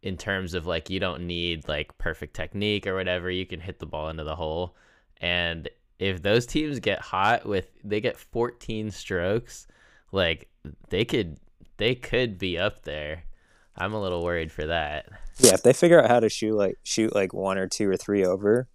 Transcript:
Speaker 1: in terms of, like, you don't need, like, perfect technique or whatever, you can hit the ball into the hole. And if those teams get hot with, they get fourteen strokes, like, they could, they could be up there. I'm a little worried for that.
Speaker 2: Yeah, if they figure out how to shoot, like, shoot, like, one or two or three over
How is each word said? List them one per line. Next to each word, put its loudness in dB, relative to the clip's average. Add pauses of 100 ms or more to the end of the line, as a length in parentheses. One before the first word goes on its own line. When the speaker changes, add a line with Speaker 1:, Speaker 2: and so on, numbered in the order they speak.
Speaker 1:
in -6
terms -4
of, -4
like, -2
you -2
don't -2
need, -4
like, -4
perfect -6
technique -2
or -2
whatever, -2
you -4
can -12
hit -12
the -10
ball -8
into -8
the -6
hole. -4 (460)
And -2 (300)
if -2
those 4
teams -4
get 0
hot 0
with, -2 (140)
they -2
get -2
fourteen -4
strokes, -4 (440)
like, 0 (400)
they 2
could, -2 (400)
they 2
could -2
be -2
up -2
there. -8 (540)
I'm -2
a -4
little -2
worried -2
for -6
that. -4 (320)
Speaker 2:
Yeah, 10
if 2
they 8
figure 8
out 4
how 6
to 4
shoot, -2
like, 2
shoot, 0
like, 2
one -2
or -2
two 0
or 4
three 2
over 4